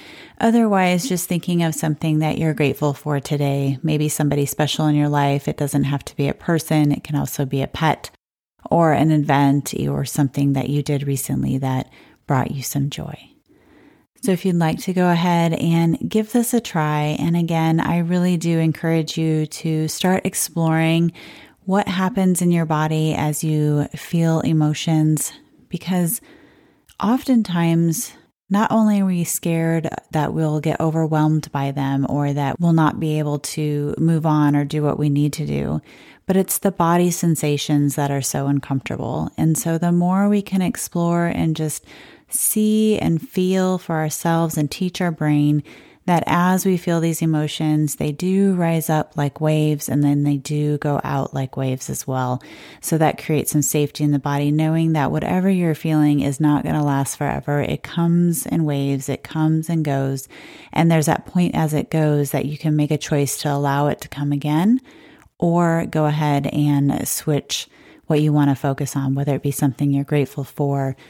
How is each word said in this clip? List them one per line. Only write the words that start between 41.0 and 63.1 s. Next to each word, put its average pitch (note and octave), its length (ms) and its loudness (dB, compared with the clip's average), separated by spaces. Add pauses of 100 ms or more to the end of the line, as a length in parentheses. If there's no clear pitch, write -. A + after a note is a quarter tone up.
and E3 280 0
just D#3 300 -6 (440)
see G#3+ 720 0
and E3 240 0
feel F#3 560 0
for E3+ 180 -4
ourselves D#3+ 600 -2
and D3+ 120 0
teach - 320 -6
our F3 120 -2
brain D3 500 2 (440)
that - 200 2
as F3+ 380 2
we F#3 120 2
feel E3+ 220 0
these E3 240 0
emotions, D3+ 760 0
they D3+ 140 -2
do F#3+ 440 2
rise E3 360 0
up D#3 260 -2
like C#3+ 240 -2
waves D3+ 480 0
and D3 140 0
then C#3+ 220 2
they C#3+ 140 0
do D3 400 -2
go D3 260 -2
out C#3 300 -4
like C3+ 220 -4
waves C3 340 -4
as C3 140 -8
well. B2+ 380 -4 (380)
So - 180 -2
that D#3 240 0
creates - 300 -2
some D3+ 100 2
safety D3 400 -2
in D3 80 2
the C#3+ 80 2
body, C#3+ 320 -2
knowing D#3+ 440 2
that C#3+ 180 0
whatever F3+ 360 0
you're F3 260 2
feeling D3+ 460 2
is C#3 200 -2
not D3 240 2
gonna D3+ 200 -2
last C#3 320 -2
forever. C#3+ 440 -2
It - 240 -4
comes E3+ 640 0
in E3 180 -2
waves, C#3 440 -2
it - 140 -4
comes D#3+ 460 -2
and E3 160 0
goes. C3+ 420 -2 (460)
And E3 180 2
there's D#3 160 4
that - 200 0
point - 280 0
as D#3 200 0
it - 160 -2
goes D3+ 400 2
that C3+ 160 -2
you D3 120 -6
can D#3 160 0
make D3 160 2
a D3+ 80 0
choice C#3+ 440 -2